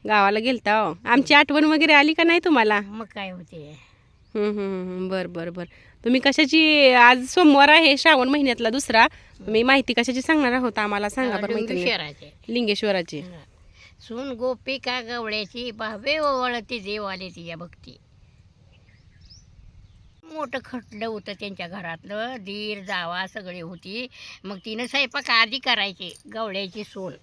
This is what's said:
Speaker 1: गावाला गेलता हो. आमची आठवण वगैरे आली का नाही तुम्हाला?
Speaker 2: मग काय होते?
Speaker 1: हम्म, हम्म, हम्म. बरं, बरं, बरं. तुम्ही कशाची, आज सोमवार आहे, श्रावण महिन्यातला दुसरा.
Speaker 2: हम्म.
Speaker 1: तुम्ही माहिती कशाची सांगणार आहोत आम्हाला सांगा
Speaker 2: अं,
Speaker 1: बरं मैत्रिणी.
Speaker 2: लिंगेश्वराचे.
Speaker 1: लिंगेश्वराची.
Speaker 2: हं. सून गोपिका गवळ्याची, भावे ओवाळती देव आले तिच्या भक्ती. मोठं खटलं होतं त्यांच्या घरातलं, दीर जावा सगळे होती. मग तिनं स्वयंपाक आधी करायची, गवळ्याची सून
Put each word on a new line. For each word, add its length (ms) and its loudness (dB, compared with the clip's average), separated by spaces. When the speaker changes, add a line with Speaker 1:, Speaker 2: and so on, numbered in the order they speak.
Speaker 1:
गावाला 300 4
गेलता 400 0
हो. 160 -2
आमची 300 4
आठवण 300 4
वगैरे 280 4
आली 220 6
का 80 0
नाही 220 4
तुम्हाला? 360 4
Speaker 2:
मग 340 -14
काय 160 -10
होते? 560 -18
Speaker 1:
हम्म, 220 -2
हम्म, 120 -4
हम्म. 480 -6
बरं, 240 -4
बरं, 200 -8
बरं. 520 -16
तुम्ही 200 2
कशाची, 680 6
आज 340 6
सोमवार 420 6
आहे, 280 6
श्रावण 320 4
महिन्यातला 420 0
दुसरा. 320 2
Speaker 2:
हम्म. 440 -2
Speaker 1:
तुम्ही 160 2
माहिती 300 2
कशाची 300 0
सांगणार 300 2
आहोत 260 -2
आम्हाला 300 -4
सांगा 260 -4
Speaker 2:
अं, 80 -4
Speaker 1:
बरं 120 -4
मैत्रिणी. 260 -4
Speaker 2:
लिंगेश्वराचे. 520 -6
Speaker 1:
लिंगेश्वराची. 720 -2
Speaker 2:
हं. 100 -18
सून 240 -10
गोपिका 680 -8
गवळ्याची, 680 -8
भावे 480 -6
ओवाळती 600 -4
देव 260 -10
आले 240 -10
तिच्या 280 -16
भक्ती. 420 -20
मोठं 300 -8
खटलं 420 -12
होतं 260 -10
त्यांच्या 360 -12
घरातलं, 720 -10
दीर 420 -10
जावा 440 -6
सगळे 340 -14
होती. 460 -14
मग 200 -12
तिनं 220 -8
स्वयंपाक 440 -6
आधी 280 0
करायची, 580 -6
गवळ्याची 500 -10
सून 280 -14